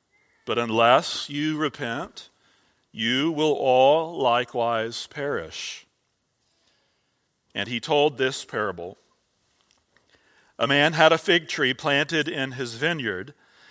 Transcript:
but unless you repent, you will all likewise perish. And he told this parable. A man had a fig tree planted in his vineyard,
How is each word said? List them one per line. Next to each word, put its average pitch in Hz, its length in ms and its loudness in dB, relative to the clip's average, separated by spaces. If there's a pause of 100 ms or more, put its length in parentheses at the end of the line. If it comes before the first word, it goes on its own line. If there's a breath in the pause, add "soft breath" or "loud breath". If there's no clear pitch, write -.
(460)
but 113 120 -2
unless 117 720 4
you 151 280 -4
repent, 143 720 -6 (600)
you 127 400 -2
will 151 220 0
all 139 680 4
likewise 117 880 -2
perish. 127 800 -8 (1700)
And 101 140 -6
he 120 100 -6
told 147 380 0
this 131 280 -2
parable. 95 520 -6 (1600)
A 117 80 0
man 143 280 2
had 160 180 8
a 165 60 2
fig 170 280 0
tree 131 260 0
planted 147 540 -2
in 135 260 -6
his 123 220 -8
vineyard, 120 580 -4 (380 soft breath)